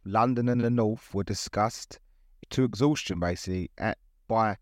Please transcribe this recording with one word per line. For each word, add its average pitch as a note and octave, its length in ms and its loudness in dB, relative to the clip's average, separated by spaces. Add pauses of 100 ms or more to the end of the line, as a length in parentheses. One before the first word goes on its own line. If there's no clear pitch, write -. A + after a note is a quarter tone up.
London A#2+ 440 2
and B2 120 2
the A#2 80 2
North A2+ 440 0
were G2 100 0
discussed - 760 -4 (520)
to B2+ 120 2
exhaustion, A2+ 560 0
basically, F2+ 600 -4
at, - 180 -2 (300)
by, A2 340 2